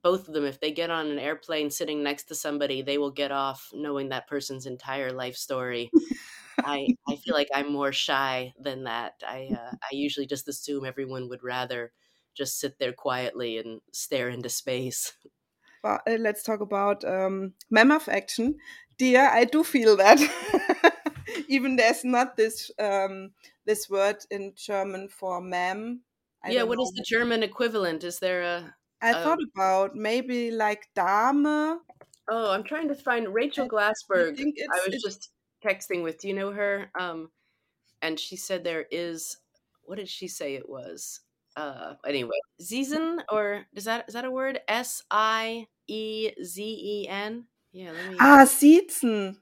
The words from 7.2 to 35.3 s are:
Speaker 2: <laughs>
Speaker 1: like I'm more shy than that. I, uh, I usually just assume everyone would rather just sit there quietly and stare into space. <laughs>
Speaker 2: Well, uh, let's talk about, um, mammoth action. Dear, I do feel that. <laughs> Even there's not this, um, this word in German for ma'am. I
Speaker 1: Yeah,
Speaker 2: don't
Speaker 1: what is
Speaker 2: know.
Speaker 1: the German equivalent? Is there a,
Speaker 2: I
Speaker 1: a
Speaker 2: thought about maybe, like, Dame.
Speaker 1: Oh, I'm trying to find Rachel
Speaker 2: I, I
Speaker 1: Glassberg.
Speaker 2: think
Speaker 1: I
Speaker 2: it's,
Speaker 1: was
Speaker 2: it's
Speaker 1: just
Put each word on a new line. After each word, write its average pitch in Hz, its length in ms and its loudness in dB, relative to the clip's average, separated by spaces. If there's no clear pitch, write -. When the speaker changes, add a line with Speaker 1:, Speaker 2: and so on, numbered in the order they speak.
Speaker 2:
<laughs> - 0 -
Speaker 1:
like 143 180 2
I'm 143 180 0
more 139 220 0
shy 131 680 -2
than 131 260 -8
that. 117 420 -6
I, 131 300 -8
uh, 120 140 -14
I - 100 -10
usually 143 340 -4
just 135 220 -8
assume 139 360 -6
everyone 131 440 -8
would 123 140 -14
rather 123 500 -6
just 135 240 -6
sit 135 200 -8
there 131 140 -2
quietly 123 640 -4
and 113 240 -10
stare 127 380 -4
into 120 200 -8
space. 127 720 -6
<laughs> - 40 -20
Speaker 2:
Well, 214 240 0
uh, 226 120 2
let's 214 240 0
talk 220 160 -2
about, 202 460 0
um, 190 480 -2
mammoth 277 400 6
action. 233 480 -2
Dear, 254 320 8
I 233 160 6
do 302 180 2
feel 220 340 6
that. 202 220 12
<laughs> 349 240 -8
Even 269 300 2
there's 233 260 4
not 247 320 2
this, 220 340 0
um, 196 520 -2
this 214 240 -2
word 196 280 2
in 196 260 -8
German 196 520 -6
for 185 340 -8
ma'am. 190 600 -4
I 190 80 -6
Speaker 1:
Yeah, 240 120 2
Speaker 2:
don't 226 60 -2
Speaker 1:
what 240 120 -2
is 240 100 -2
Speaker 2:
know. - 60 -
Speaker 1:
the 226 100 -10
German 226 360 0
equivalent? 202 600 -2
Is 175 160 -8
there 180 240 -2
a, 175 320 -6
Speaker 2:
I 226 120 4
Speaker 1:
a - 80 0
Speaker 2:
thought 330 180 2
about 190 400 2
maybe, 240 560 -2
like, 214 420 -2
Dame. 220 520 4
Speaker 1:
Oh, 220 240 0
I'm 202 120 0
trying 302 260 -6
to 285 60 -2
find 233 380 -2
Rachel 262 340 -2
Speaker 2:
I, 180 60 6
I - 20 6
Speaker 1:
Glassberg. 156 120 -2
Speaker 2:
think 285 240 -2
Speaker 1:
I - 60 -4
Speaker 2:
it's, 180 200 -2
Speaker 1:
was 196 100 -4
Speaker 2:
it's 226 80 -8
Speaker 1:
just - 280 -10